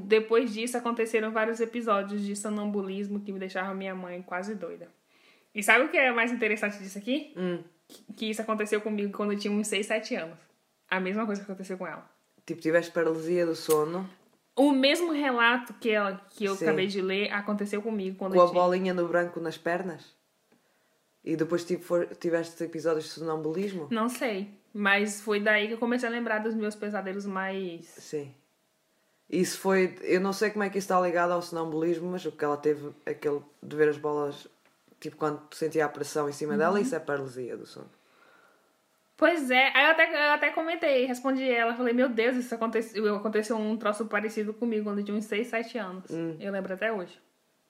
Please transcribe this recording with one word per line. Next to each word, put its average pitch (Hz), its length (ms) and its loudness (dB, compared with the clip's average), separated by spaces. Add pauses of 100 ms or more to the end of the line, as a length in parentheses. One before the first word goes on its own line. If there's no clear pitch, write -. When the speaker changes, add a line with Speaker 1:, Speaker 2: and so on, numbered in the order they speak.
Speaker 1:
Depois 220 480 4
disso, 233 240 -4
aconteceram 226 540 0
vários 226 300 0
episódios 208 640 0
de 202 100 -4
sonambulismo 202 840 -4
que 202 120 -8
me 190 60 -8
deixavam 190 360 -6
minha 190 200 -6
mãe 180 280 -10
quase 185 320 -6
doida. 170 340 -12 (680)
E 208 80 -4
sabe 226 220 8
o 302 40 0
que 349 80 -2
é 269 160 6
mais 233 200 2
interessante 214 460 -2
disso 196 200 -12
aqui? 269 380 -4
Speaker 2:
Hum. 175 260 -2 (260)
Speaker 1:
Que, - 260 -20
que 220 160 -4
isso 214 120 -4
aconteceu 214 380 -2
comigo 208 360 -2
quando 208 160 -2
eu 202 60 -2
tinha 208 140 -4
uns 208 160 0
seis, 202 180 -2
sete 220 280 -2
anos. 165 240 -8 (500)
A 185 120 0
mesma 196 260 -2
coisa 202 180 -2
que 202 60 -10
aconteceu 185 280 -10
com 180 80 -8
ela. 160 220 -12 (360)
Speaker 2:
Tipo, 160 160 -8
tiveste 165 320 2
paralisia 165 540 2
do 165 80 0
sono. 165 540 2 (480)
Speaker 1:
O 285 160 6
mesmo 302 400 4
relato 247 640 4
que 233 160 -2
ela, 202 300 0 (100)
que - 140 -6
eu 196 120 0
Speaker 2:
Sim. 175 100 -2
Speaker 1:
acabei 170 220 4
de 196 120 -2
ler, 196 320 0
aconteceu 202 480 -2
comigo 202 360 -4
quando 190 160 -4
Speaker 2:
Com 185 80 6
Speaker 1:
eu 175 60 10
Speaker 2:
a 175 40 4
Speaker 1:
tinha 180 120 4
Speaker 2:
bolinha 180 320 4
no 175 140 2
branco 175 320 0
nas 160 160 -6
pernas? 170 580 -4 (1120)
E 165 120 -2
depois, 165 280 0
tipo, 175 200 -4
for-, 175 220 0 (100)
tiveste 165 480 -4
episódios 160 400 -2
de - 80 -14
sonambulismo? 160 800 -4
Speaker 1:
Não 226 180 0
sei, 214 420 -4 (240)
mas 208 460 2
foi 208 180 0
daí 214 300 4
que 226 60 -6
eu 226 40 -4
comecei 247 300 0
a 233 40 -2
lembrar 233 280 -2
dos 220 140 -2
meus 208 200 -2
pesadelos 202 520 -6
mais 190 600 -6
Speaker 2:
Sim. 139 480 -10 (960)
Isso 180 300 0
foi, 190 440 2
eu 180 180 4
não 196 120 0
sei 208 180 0
como 208 140 -2
é 190 60 -2
que 196 80 -4
isso 190 80 -2
está 185 140 2
ligado 175 320 2
ao 175 100 2
sonambulismo, 165 680 -2
mas 180 140 -6
o 156 80 -4
que - 120 -6
ela 147 120 2
teve, 147 340 0 (160)
aquele 147 340 -2 (220)
de 143 140 -12
ver 151 120 6
as 147 80 2
bolas, 147 520 -4 (500)
tipo, 156 180 -10
quando 147 240 -2 (140)
sentia 156 300 0
a 147 40 2
pressão 143 400 -2
em 143 40 -2
cima 147 240 -2
dela, 165 200 4
Speaker 1:
Uhum. 202 60 4
Speaker 2:
isso 262 140 -2
é - 20 -2
paralisia 127 580 -6
do - 100 -14
sono. - 220 -18 (1300)
Speaker 1:
Pois 311 340 2
é, 262 260 6
aí 269 80 8
eu 311 60 8
até, 320 380 4
eu 294 40 6
até 294 180 2
comentei, 320 540 2
respondi 262 440 -2
ela, 233 260 2
falei, 240 180 0
"Meu 254 160 4
Deus, 233 300 2
isso 240 160 -4
aconteceu, 220 600 0
aconteceu 214 400 0
um 214 220 0
troço 214 300 -2
parecido 214 480 -2
comigo 220 300 -2
quando 202 160 -2
eu 202 40 -4
tinha 202 120 -4
uns 220 100 -4
seis, 220 220 -2
sete 233 280 -6
anos." 185 340 -10
Speaker 2:
Hum. 165 300 -6
Speaker 1:
Eu 202 100 -6
lembro 190 220 -6
até 208 180 -2
hoje. 185 300 -8 (500)